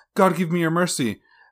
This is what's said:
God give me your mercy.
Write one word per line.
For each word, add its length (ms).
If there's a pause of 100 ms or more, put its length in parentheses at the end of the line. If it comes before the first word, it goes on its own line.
(140)
God 220
give 140
me 100
your 100
mercy. 520 (300)